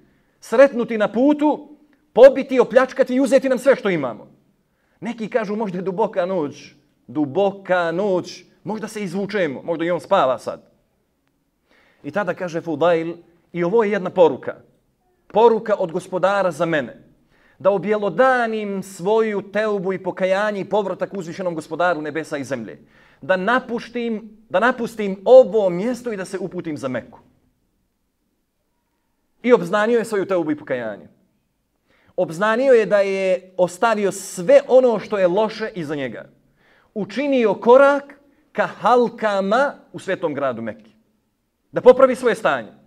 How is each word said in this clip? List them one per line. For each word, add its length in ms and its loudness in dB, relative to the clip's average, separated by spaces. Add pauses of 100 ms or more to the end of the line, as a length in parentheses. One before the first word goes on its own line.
(400)
sretnuti 580 2
na 140 -2
putu, 640 0 (360)
pobiti, 480 6
opljačkati 540 0
i 60 2
uzeti 280 2
nam 100 0
sve 180 2
što 140 -2
imamo." 380 -6 (720)
Neki 300 -10
kažu: 260 -4
Možda 220 -6
je 40 -8
duboka 440 -2
noć, 460 -6 (400)
duboka 800 0
noć, 520 -4 (200)
možda 240 -8
se 140 -10
izvučemo, 600 -4
možda 220 -4
i 60 -2
on 100 -2
spava 380 2
sad. 340 -12 (1300)
I 80 -12
tada 240 -4
kaže 260 -8
Fudail, 560 0 (360)
"I 120 -2
ovo 200 2
je 60 -2
jedna 200 -4
poruka. 440 2 (800)
Poruka 460 2
od 140 -4
gospodara 580 -2
za 160 -4
mene. 320 -4 (600)
Da 120 2
objelodanim 1120 -2
svoju 600 -2
teubu 500 -4
i 100 -6
pokajanje 580 -2
i 80 -8
povratak 460 -4
uzvišenom 400 -8
gospodaru 480 -2
nebesa 360 -8
i 60 -8
zemlje. 340 -10 (440)
Da 140 0
napuštim, 1040 -4 (120)
da 100 0
napustim 640 -2
ovo 460 6
mjesto 420 -4
i 40 -8
da 80 -10
se 140 -10
uputim 380 -8
za 120 -8
Meku." 300 -8 (2250)
I 100 4
obznanio 460 2
je 60 -2
svoju 220 -4
teubu 240 -2
i 60 -2
pokajanje. 520 -8 (1080)
Obznanio 560 0
je 140 6
da 120 2
je 580 -2
ostavio 560 0
sve 560 4
ono 300 4
što 200 -6
je 80 2
loše 480 -2
iza 200 -8
njega. 340 -10 (640)
Učinio 600 0
korak 600 4 (380)
ka 140 -2
halkama 1080 0 (180)
u 60 -14
svetom 360 -6
gradu 280 -4
Mekki. 300 -12 (800)
Da 80 -4
popravi 340 6
svoje 200 0
stanje. 340 -2 (180)